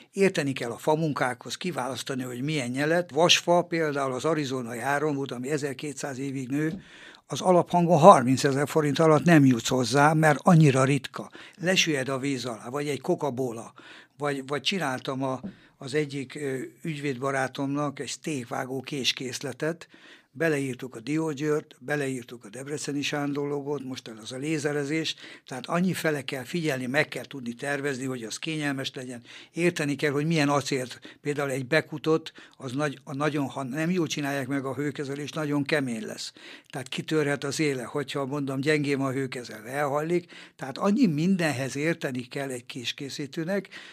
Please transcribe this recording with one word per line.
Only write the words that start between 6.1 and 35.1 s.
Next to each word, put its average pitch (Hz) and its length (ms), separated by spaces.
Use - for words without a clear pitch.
évig 135 320
nő, 156 340
az 135 120
alaphangon 175 560
harmincezer 139 720
forint 147 300
alatt 156 240
nem 156 220
jutsz 123 220
hozzá, 131 460
mert 156 300
annyira 151 400
ritka. 135 480
Lesüllyed 160 480
a 135 80
víz 127 280
alá, 113 240
vagy 147 180
egy 135 140
kokabóla, 127 720
vagy, 139 300
vagy 143 140
csináltam 135 640
a, 131 160
az 131 160
egyik, 139 420
ö, 139 220
ügyvédbarátomnak 139 1200
egy 123 80
sztékvágó 131 760
késkészletet, 139 1080
beleírtuk 135 640
a 117 40
Dió 156 320
Győrt, 151 480
beleírtuk 131 640
a 104 60
Debreceni 139 520
Sándor 143 460
logót, 143 360
most 131 240
el 110 140
az 110 100
a 131 60
lézerezés, 147 800
tehát 127 200
annyi 175 280
fele 151 280
kell 131 220
figyelni, 139 420
meg 143 220
kell 127 180
tudni 120 280
tervezni, 139 520
hogy 131 180
az 104 140
kényelmes 147 560
legyen, 127 280
érteni 165 440
kell, 147 160
hogy 147 140
milyen 156 240
acélt, 135 720
például 143 280
egy 131 180
bekutot, 160 640
az 127 140
nagy-, 139 320
a 151 120
nagyon, 143 300
ha 135 180
nem 156 280
jól 170 160
csinálják 139 400
meg 135 180
a 131 100
hőkezelést, 143 600